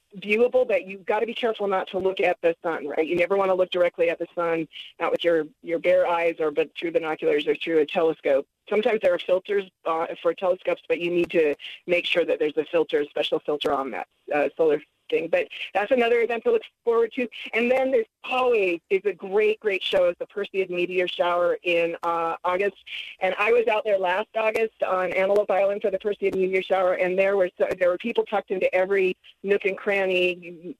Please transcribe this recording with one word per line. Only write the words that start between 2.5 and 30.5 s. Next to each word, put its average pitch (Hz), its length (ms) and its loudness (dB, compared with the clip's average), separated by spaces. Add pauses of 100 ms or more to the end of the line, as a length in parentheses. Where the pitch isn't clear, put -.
sun, 156 260 -4
right? 156 200 -2
You 175 80 -2
never 175 200 2
wanna 190 200 2
look 185 160 0
directly 175 400 2
at 160 80 -4
the 170 160 -8
sun, 165 320 -2 (320)
not 170 120 0
with 170 120 -2
your, 165 240 2 (160)
your 170 160 -4
bare 180 280 4
eyes 170 320 0
or 156 120 0
but 151 260 -2
through 170 140 -6
binoculars 160 560 0
or 151 80 2
through 165 240 0
a 147 60 4
telescope. 156 600 0 (240)
Sometimes 214 320 0
there - 140 4
are - 40 -2
filters, 190 480 -2 (180)
uh, 165 200 -2 (160)
for 165 140 0
telescopes, 180 520 -2
but 240 120 0
you 175 100 -4
need 175 220 0
to 156 240 2 (320)
make 175 180 2
sure 170 200 2
that - 120 0
there's 151 200 -2
a 147 80 2
filter, 160 340 2
a 147 60 0
special - 340 -2
filter 151 340 -2
on 135 160 -2
that, 98 180 -8 (240)
uh, 147 240 2
solar 151 240 2 (300)
thing. 160 220 -2
But 180 160 2 (260)
that's 202 180 0
another 240 300 4
event 233 220 -2
to 240 80 0
look 226 100 2 (240)
forward 233 280 2
to. 247 140 -4 (260)
And 240 160 2
then 262 220 2
there's 226 140 2 (180)
always 233 560 0 (100)
is 190 160 2
a 196 80 -2
great, 208 460 0
great 196 240 -4
show 180 260 2
is 175 100 -2
the 160 80 -10
Perseid 196 420 -4
Meteor 180 380 -2
Shower 175 560 0
in, 170 400 0
uh, 165 400 -2
August. 190 340 -2 (420)
And 185 200 -2
I 214 120 2
was 233 160 2
out 214 160 0
there 202 160 0
last 185 360 -2
August 220 480 -2
on 185 300 -2
Antelope 196 380 0
Island 196 300 0
for 202 100 0
the 190 80 -2
Perseid 196 360 -2
Meteor 190 260 0
Shower, 185 320 2
and 180 240 -2
there 196 200 2
were 180 200 2
so, 190 100 0 (120)
there 180 100 4
were 175 80 0
people 226 280 -2
tucked 202 260 -4
into 185 220 0
every 185 440 2 (260)
nook 202 220 2
and 190 120 -2
cranny, 180 1040 -2